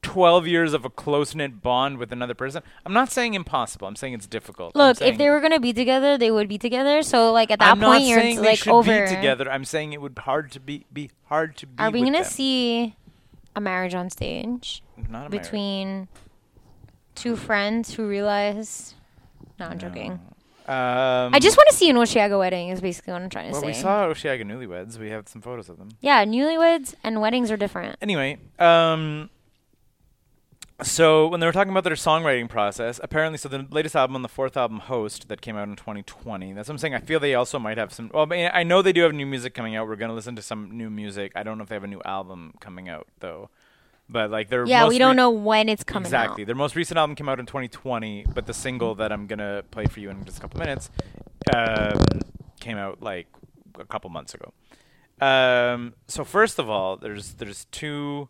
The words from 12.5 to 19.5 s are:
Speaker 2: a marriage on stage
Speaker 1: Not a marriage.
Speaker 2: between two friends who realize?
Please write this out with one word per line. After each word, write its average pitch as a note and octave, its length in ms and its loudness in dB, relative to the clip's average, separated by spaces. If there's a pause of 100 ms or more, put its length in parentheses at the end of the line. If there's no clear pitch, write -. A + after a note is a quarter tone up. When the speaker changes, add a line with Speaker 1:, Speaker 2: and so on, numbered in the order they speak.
Speaker 2:
a G#3+ 60 -6
marriage F#3 340 -2
on F3+ 160 -4
stage - 720 -8 (140)
Speaker 1:
Not A#2 300 -10
a D3 40 -12
marriage. - 0 - (140)
Speaker 2:
between G3 640 -6 (1040)
two A#3+ 220 -4
friends G#3+ 580 -2
who A3 140 -4
realize? G3+ 840 -4 (640)